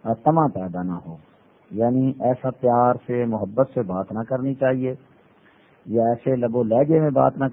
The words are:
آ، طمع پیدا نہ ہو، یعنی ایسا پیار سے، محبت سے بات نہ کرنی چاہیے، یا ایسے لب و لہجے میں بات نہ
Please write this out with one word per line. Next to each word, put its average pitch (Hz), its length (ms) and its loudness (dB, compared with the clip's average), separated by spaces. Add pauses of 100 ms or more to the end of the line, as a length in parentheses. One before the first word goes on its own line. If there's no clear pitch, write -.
آ، 113 80 -2
طمع 156 420 2
پیدا 90 280 -8
نہ 90 100 -4
ہو، 82 240 -10 (540)
یعنی 123 500 0
ایسا 127 300 -2
پیار 123 440 2 (120)
سے، 123 180 -2
محبت 110 500 -2
سے 123 80 -2
بات 92 300 -6
نہ 107 60 -6 (100)
کرنی 131 260 -4
چاہیے، 131 400 -2 (920)
یا 113 160 2
ایسے 117 340 0
لب 120 200 -2
و 123 60 2
لہجے 143 380 4
میں 151 100 2
بات 131 280 2
نہ 135 140 0